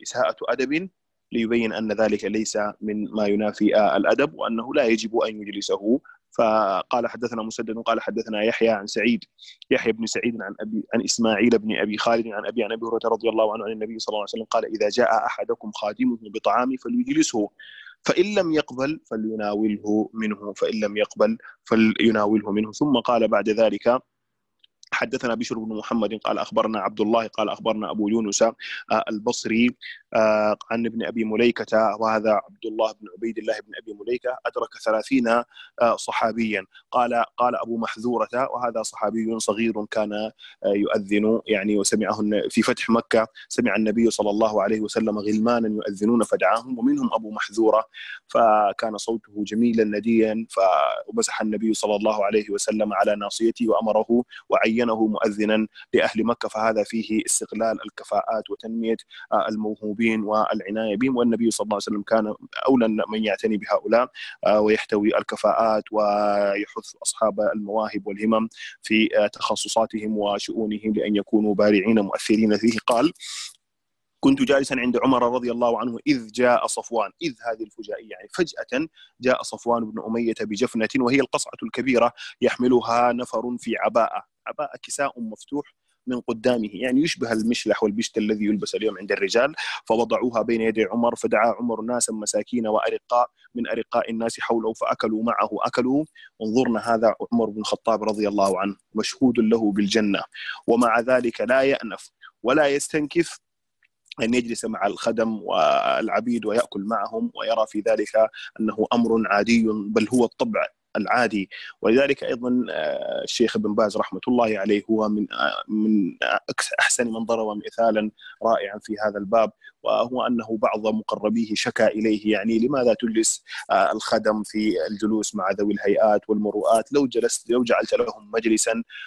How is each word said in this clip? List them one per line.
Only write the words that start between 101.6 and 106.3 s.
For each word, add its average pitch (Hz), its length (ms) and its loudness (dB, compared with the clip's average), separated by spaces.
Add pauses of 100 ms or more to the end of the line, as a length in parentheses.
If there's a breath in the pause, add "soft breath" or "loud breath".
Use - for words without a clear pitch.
يأنف 113 480 -2 (320 loud breath)
ولا 143 240 4
يستنكف 147 720 -2 (840)
أن 117 120 2
يجلس 117 300 -2
مع 107 220 -4
الخدم 113 560 -2
والعبيد 92 1040 0